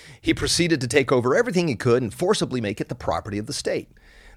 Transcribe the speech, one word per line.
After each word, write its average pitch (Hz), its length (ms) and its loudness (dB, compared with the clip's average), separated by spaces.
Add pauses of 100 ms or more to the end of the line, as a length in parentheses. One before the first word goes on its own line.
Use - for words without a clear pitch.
(200)
He 160 140 2
proceeded 160 460 0
to 127 80 -4
take 139 240 2
over 127 240 4
everything 185 320 2
he 117 80 0
could 123 260 2
and 110 100 -4
forcibly 165 480 0
make 101 200 -2
it - 80 -6
the - 80 -8
property 101 420 -4
of 107 80 -4
the - 60 -10
state. - 360 -4 (480)